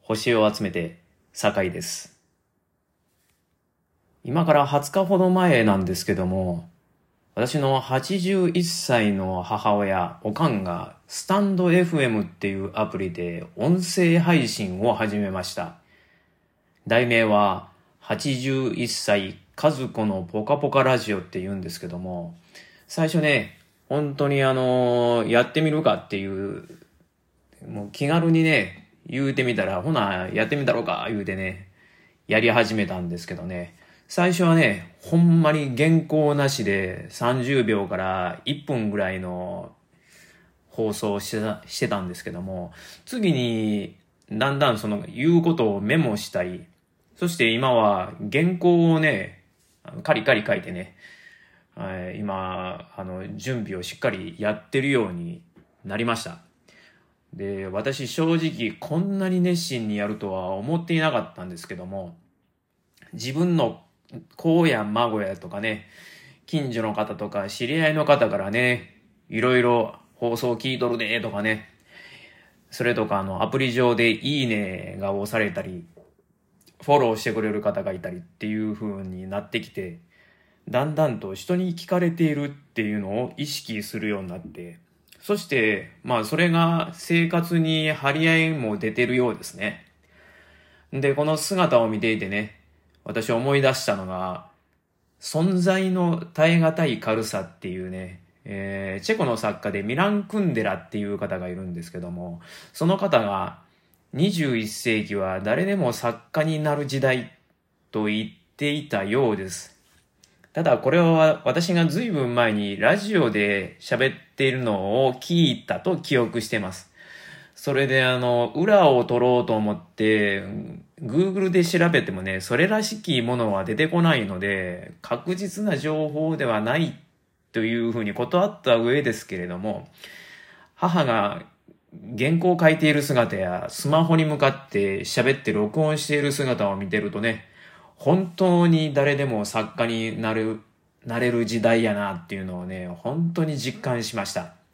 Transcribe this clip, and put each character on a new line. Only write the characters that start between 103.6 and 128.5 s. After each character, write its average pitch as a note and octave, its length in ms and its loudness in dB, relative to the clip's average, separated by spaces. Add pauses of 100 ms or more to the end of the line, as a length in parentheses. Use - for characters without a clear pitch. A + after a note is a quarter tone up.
「二 E3+ 160 2
十 D3+ 260 0
一 G#2+ 160 -4
世 G#2+ 320 0
紀 G2+ 120 -6
は F#2+ 240 -2
誰 A#2+ 260 0
で G3+ 100 0
も C3 160 0
作 - 380 -6
家 D#3 140 0
に D#3+ 160 0
な D3+ 140 0
る C#3+ 120 -4
時 C3 160 -2
代」 B2+ 340 0 (560)
と G#2+ 120 0
言 G#2+ 240 -2
っ - 20 -12 (260)
て D3 160 -2
い D3 160 -6
た G2+ 160 -2
よ A#2 280 2
う G#2 40 -2
で F#2+ 140 -8
す。 - 280 -14 (760)
た E3 100 0
だ、 C#3 140 8
こ C3 120 2
れ E3 80 6
は D#3+ 460 6
私 E3+ 280 2
が E3+ 140 4
随 G#3 240 0
分 C3 240 0
前 A#2 180 4
に G2+ 280 -2
ラ C#3+ 160 4
ジ G#3 200 -2
オ C#3+ 140 4
で G2+ 480 0
喋 C3 340 0
っ - 20 -12 (200)
て C3+ 140 2
い - 20 2
る B2+ 80 -2
の A2 480 0
を B2 80 2
聞 E3 380 2
い - 140 -6
た G#2+ 120 -2
と F2+ 200 -2
記 B2 200 0
憶 A#2 220 0
し G#2+ 80 -8
て A2+ 100 -2
ま F#2+ 140 -6
す。 - 180 -18 (640)
そ C#3+ 200 -4
れ C3+ 120 2
で、 C3 160 4
あ B2+ 160 2
の、 B2 380 2
裏 F#3+ 320 6
を B2 160 6
取 A#2+ 160 2
ろ B2 240 6
う - 20 -6
と A#2 80 2
思 G#2+ 200 0
っ - 60 -10
て、 G#2 600 2 (580)
Google F#3 500 2
で F3 140 4
調 E3+ 260 2
べ C#3+ 120 2
て - 80 -6
も F#2+ 120 -8
ね、 F#2+ 180 -4
そ B2 160 -2
れ D#3+ 100 4
ら G#3+ 160 2
し G#3+ 200 -6
き C3 200 0
も B2 140 0
の A2 160 0
は F#2+ 120 -2
出 A2 120 -4
て D#3 100 2
こ E3+ 160 2
な D#3+ 140 4
い A2 80 0
の F#2+ 160 -6
で、 F#2 600 -4
確 F3 360 -6
実 G3 260 -6
な G3 140 0
情 D#3 320 -2
報 D#3 280 -2
で C#3+ 80 -2
は A2 160 0
な A#2 160 0
い D#3+ 220 -2 (540)
と A#2 80 -2
い A2+ 160 0
う A#2 160 0
ふ B2 80 -4
う G#2+ 40 -2
に G2+ 80 -4
断 G#2 360 2
っ - 120 -10